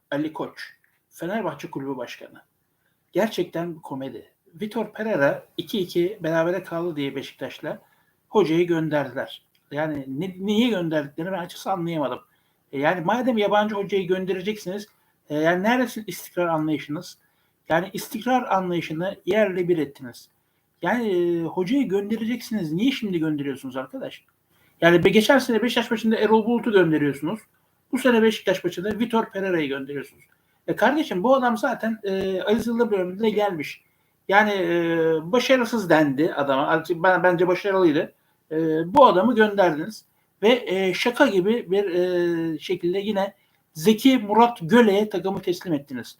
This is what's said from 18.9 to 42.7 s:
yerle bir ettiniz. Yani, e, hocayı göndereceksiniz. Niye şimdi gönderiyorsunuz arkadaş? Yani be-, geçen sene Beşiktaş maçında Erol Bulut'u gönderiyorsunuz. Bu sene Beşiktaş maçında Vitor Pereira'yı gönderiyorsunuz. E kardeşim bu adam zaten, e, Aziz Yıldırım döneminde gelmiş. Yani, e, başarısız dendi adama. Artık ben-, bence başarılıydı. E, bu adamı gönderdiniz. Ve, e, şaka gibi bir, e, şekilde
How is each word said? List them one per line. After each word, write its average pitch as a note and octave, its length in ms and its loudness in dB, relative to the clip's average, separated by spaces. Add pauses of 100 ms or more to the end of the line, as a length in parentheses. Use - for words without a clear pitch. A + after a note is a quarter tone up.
yerle F#3 420 0
bir F3 100 2
ettiniz. C#3 520 -8 (520)
Yani, A3 280 -2
e, F3 340 0
hocayı F#3+ 440 -2
göndereceksiniz. G#3+ 840 -4
Niye A3+ 180 0
şimdi F#3+ 280 -4
gönderiyorsunuz C#3 580 -4
arkadaş? C3+ 480 -10 (560)
Yani E3+ 220 6
be-, G3 60 4
geçen A3 300 6
sene A#3 220 0
Beşiktaş A#3 300 -2
maçında A3 240 0
Erol G#3+ 300 4
Bulut'u A#3 260 0
gönderiyorsunuz. D3+ 680 2 (520)
Bu C4+ 60 -2
sene A#3+ 260 4
Beşiktaş G#3+ 400 0
maçında G3 360 -4
Vitor A3+ 320 -2
Pereira'yı F#3 360 -2
gönderiyorsunuz. C3+ 560 -8 (440)
E D#3+ 80 -2
kardeşim A3 480 0
bu C4 120 4
adam A#3+ 220 0
zaten, A3+ 460 -4
e, F#3+ 380 -4
Aziz G#3+ 260 0
Yıldırım A#3 240 0
döneminde F#3+ 380 0
gelmiş. G3+ 540 -2 (440)
Yani, G#3 240 6
e, E3+ 800 0
başarısız A#3+ 580 2
dendi D3+ 440 4
adama. C#3 340 0
Artık D#3+ 360 0
ben-, F#3 200 4
bence F3+ 240 4
başarılıydı. F#3 640 2 (380)
E, D#3 60 -4 (360)
bu C4+ 120 10
adamı G#3+ 300 4
gönderdiniz. G3 720 2 (380)
Ve, A#3+ 240 4
e, F#3 260 0
şaka A#3+ 340 2
gibi G3 440 0
bir, G3+ 140 2
e, F3 760 -2
şekilde F3+ 400 -4